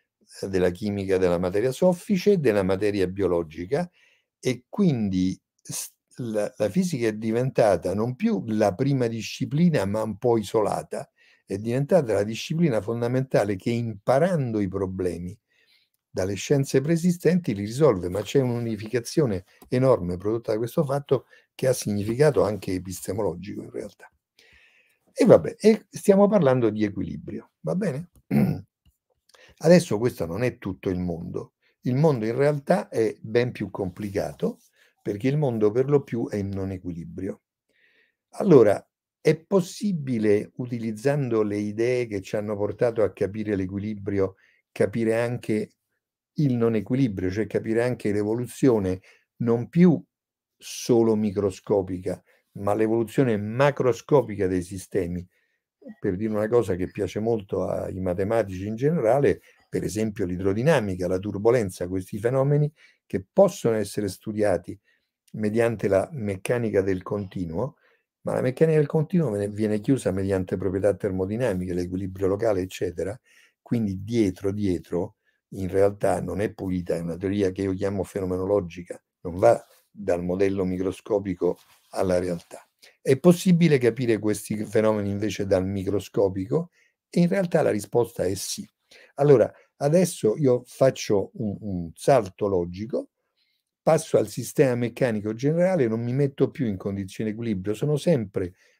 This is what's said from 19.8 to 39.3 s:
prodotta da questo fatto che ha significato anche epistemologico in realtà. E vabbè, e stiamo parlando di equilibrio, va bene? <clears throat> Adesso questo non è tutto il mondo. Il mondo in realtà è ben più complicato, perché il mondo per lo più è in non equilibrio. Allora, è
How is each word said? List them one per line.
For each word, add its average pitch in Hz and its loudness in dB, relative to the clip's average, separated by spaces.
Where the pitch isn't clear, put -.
prodotta 110 -4
da 107 0
questo 123 -2
fatto 139 -2
che - -4
ha 127 4
significato 110 2
anche 98 -4
epistemologico 95 -6
in - -16
realtà. - -12
E - 6
vabbè, 160 6
e 214 4
stiamo 202 4
parlando 131 4
di 107 0
equilibrio, 98 -8
va 165 -4
bene? 175 -4
<clears throat> 202 0
Adesso 165 6
questo 110 -2
non 87 -4
è 123 -2
tutto 98 -6
il 90 -2
mondo. 87 -6
Il 123 -2
mondo 135 2
in 117 -2
realtà 147 0
è 113 0
ben 120 0
più 101 -8
complicato, 95 -6
perché 104 -4
il 143 0
mondo 113 2
per 131 0
lo 143 2
più - -4
è - -6
in 98 -4
non 98 -4
equilibrio. 87 -10
Allora, 123 8
è 156 2